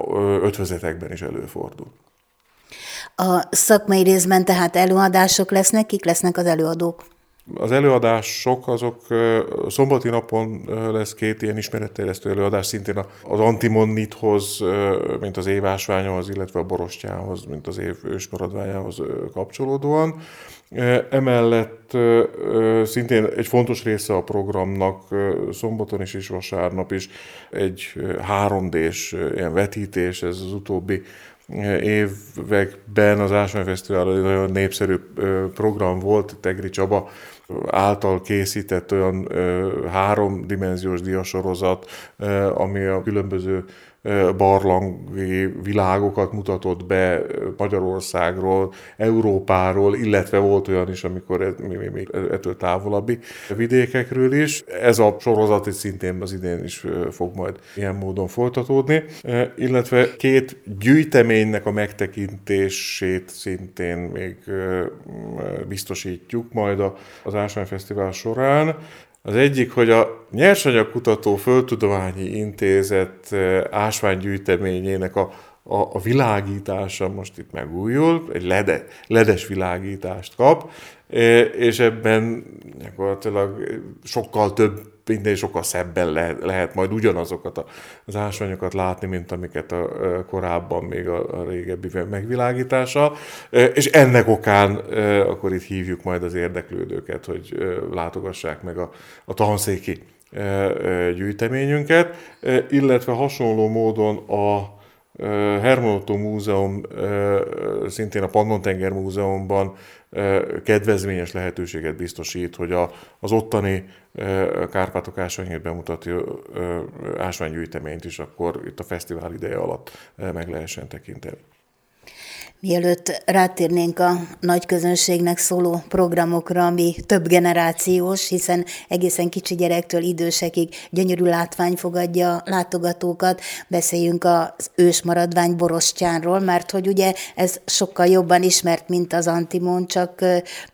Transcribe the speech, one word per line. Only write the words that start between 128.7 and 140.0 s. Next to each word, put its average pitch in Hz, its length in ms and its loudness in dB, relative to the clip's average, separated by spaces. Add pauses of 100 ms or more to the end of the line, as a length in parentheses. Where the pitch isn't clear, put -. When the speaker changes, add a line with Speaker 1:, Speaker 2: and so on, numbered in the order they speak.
Speaker 2:
egészen 180 400 0
kicsi 180 260 -4
gyerektől 170 480 0
idősekig 170 720 0 (160)
gyönyörű 180 340 2
látvány 175 520 2
fogadja 175 600 0
a 170 80 -8
látogatókat, 180 960 0 (280)
beszéljünk 170 560 0
az 170 500 2
ősmaradvány 175 800 4
borostyánról, 170 840 0
mert 175 300 0
hogy 190 160 -2
ugye 190 260 4 (220)
ez 185 320 -2
sokkal 180 400 2
jobban 180 360 6
ismert, 175 460 0
mint 175 240 0
az 170 140 0
antimon, 175 600 0
csak, 180 340 -2